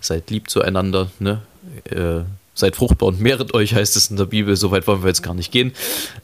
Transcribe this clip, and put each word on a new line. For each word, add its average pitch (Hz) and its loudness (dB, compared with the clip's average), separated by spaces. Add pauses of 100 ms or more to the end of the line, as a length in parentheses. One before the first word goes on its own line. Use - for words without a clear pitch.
Seid 82 -6
lieb 107 -6
zueinander, 95 0
ne? 104 -2 (480)
Äh, 85 -2 (340)
seid 95 2
fruchtbar 120 2
und 95 2
mehret 131 2
euch, 107 2
heißt 104 2
es 107 2
in 104 -8
der 101 2
Bibel. 101 2
So 92 2
weit 95 2
wollen 98 2
wir - 2
jetzt 90 0
gar 87 -6
nicht 90 -6
gehen, 123 2 (520)